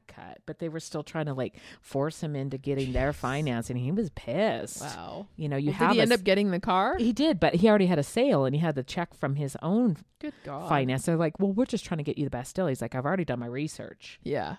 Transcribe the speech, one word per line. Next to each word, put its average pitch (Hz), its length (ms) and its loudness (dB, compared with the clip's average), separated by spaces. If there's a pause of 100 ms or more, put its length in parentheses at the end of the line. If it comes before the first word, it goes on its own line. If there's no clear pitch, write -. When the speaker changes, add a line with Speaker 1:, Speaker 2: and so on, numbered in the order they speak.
Speaker 1:
cut," - 400 -18
but - 100 -10
they 165 120 -6
were 156 100 -8
still 151 240 -8
trying 156 240 -4
to, 143 60 -4
like, 127 240 -4 (240)
force 143 420 -4
him 151 120 -4
into 135 220 -4
getting 135 360 -2
their 131 180 2
Speaker 2:
Jeez. 143 40 -8
Speaker 1:
financing. 127 640 -2
He 123 140 -2
was 196 200 -2
pissed. 165 720 -2
Speaker 2:
Wow. 135 540 -10
Speaker 1:
You 156 140 -6
know, 139 80 -2
you 143 100 0
Speaker 2:
Well, 147 80 2
Speaker 1:
have 165 140 4
Speaker 2:
did 208 60 6
he 226 40 6
Speaker 1:
a - 40 6
Speaker 2:
end 233 100 6
Speaker 1:
s-, 233 60 6
Speaker 2:
up 185 40 -10
getting 196 280 4
the 175 80 0
car? 208 380 2
Speaker 1:
he 240 160 2
did, 269 260 2
but - 160 4
he 190 140 6
already 208 180 6
had 180 120 4
a 139 40 2
sale 233 420 4
and 131 100 0
he 147 60 2
had 165 140 2
the 135 80 0
check - 300 -6
from 139 220 -2
his 143 260 -4
own 196 360 2 (220)
Speaker 2:
Good 302 140 -8 (100)
God. 143 260 -8
Speaker 1:
finance. 131 360 2
They're 165 120 4
like, 160 220 0
"Well, 196 120 2
we're 220 140 2
just - 200 -2
trying 165 140 -4
to 147 40 -4
get 151 140 -4
you 151 60 0
the 135 80 -2
best 123 240 -8
deal." 185 100 0
He's 135 160 -2
like, 113 140 -6
"I've 127 100 -4
already 170 200 0
done 127 140 -4
my 120 60 -8
research. - 800 -10
Speaker 2:
Yeah. 135 360 -4